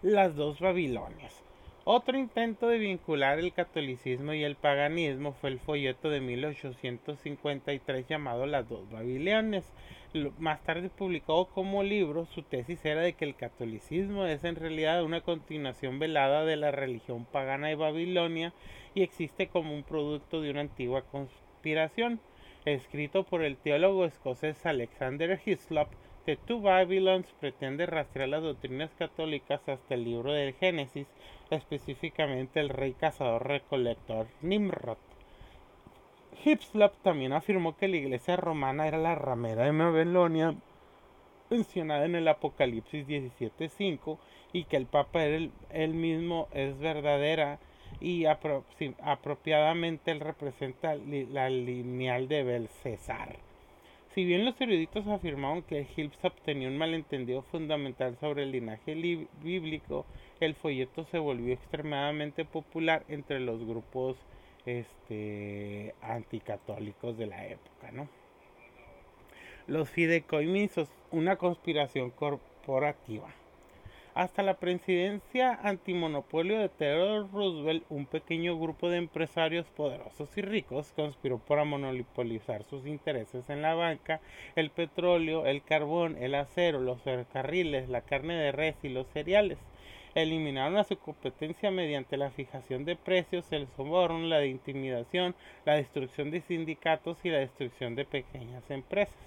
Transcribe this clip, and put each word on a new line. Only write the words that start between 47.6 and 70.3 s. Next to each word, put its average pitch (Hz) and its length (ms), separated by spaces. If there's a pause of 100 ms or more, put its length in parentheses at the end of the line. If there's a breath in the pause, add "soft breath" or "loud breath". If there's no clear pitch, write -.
y 170 240
aproxi-, 151 800
apropiadamente 156 1080
él 151 100
representa 147 760
li-, 139 300
la 131 240
lineal 123 800
de 147 160
Belcesar. 113 960 (760 loud breath)
Si 185 120
bien 180 180
los 247 160
eruditos 202 480
afirmaron 160 540
que 147 340
Hillsop 156 460
tenía 143 260
un 135 100
malentendido 143 640
fundamental 143 760
sobre 147 240
el 139 80
linaje 117 420
li-, 165 340 (140)
bíblico, 156 640 (360 loud breath)
el 156 140
folleto 139 500
se 175 120
volvió 127 360
extremadamente 147 880
popular 160 640
entre 143 320
los 117 260
grupos, 127 520 (480 loud breath)
este, 104 1400
anticatólicos 107 1160
de 113 100
la 101 200
época, - 460
¿no? 139 160 (1600 loud breath)
Los 147 220
fideicomisos, 165 1000 (220)